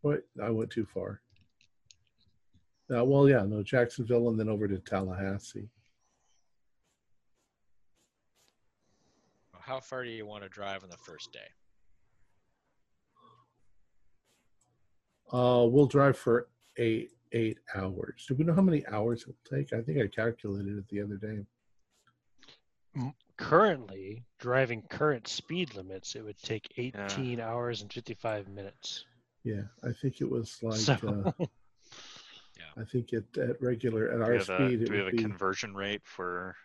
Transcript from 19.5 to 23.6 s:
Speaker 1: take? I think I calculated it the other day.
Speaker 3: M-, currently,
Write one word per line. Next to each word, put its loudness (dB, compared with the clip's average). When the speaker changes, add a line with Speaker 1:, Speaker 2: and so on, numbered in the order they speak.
Speaker 1:
take? -4
I -2
think 0
I 2
calculated -4
it -10
the -4
other -6
day. -8
Speaker 3:
M-, -6
currently, 0